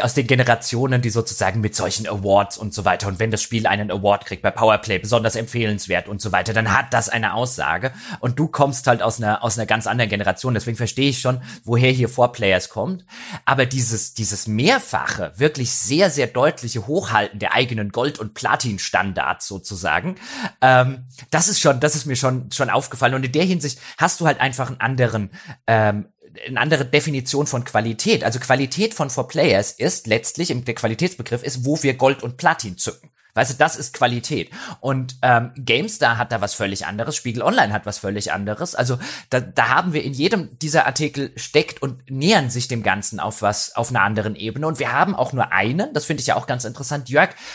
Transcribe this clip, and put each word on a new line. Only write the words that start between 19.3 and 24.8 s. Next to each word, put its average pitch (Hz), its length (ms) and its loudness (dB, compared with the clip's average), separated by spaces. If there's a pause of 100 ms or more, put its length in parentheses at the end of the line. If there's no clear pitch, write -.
sozusagen, 95 680 -4 (480)
ähm, 127 420 4 (260)
das 160 180 4
ist 208 120 0
schon, 135 200 4
das 151 160 2
ist 143 100 -4
mir 131 100 -2
schon, 127 340 -2
schon 131 200 -2
aufgefallen 127 420 0
und 135 140 0
in 123 60 -4
der 156 120 4
Hinsicht 165 340 0 (200)
hast 165 240 2
du 165 40 2
halt 147 140 4
einfach 131 280 0
einen 127 120 -8